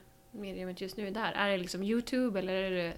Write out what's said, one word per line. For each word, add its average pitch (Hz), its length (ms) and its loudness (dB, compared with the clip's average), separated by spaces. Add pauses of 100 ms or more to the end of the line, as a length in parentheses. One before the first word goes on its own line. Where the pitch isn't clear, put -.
(320)
mediumet 185 500 -8
just 190 160 -6
nu 202 140 -4
där? 208 220 0
Är 202 180 2
det 196 60 4
liksom 180 260 -4
YouTube 233 560 2
eller 185 140 0
är 190 180 2
det 170 260 0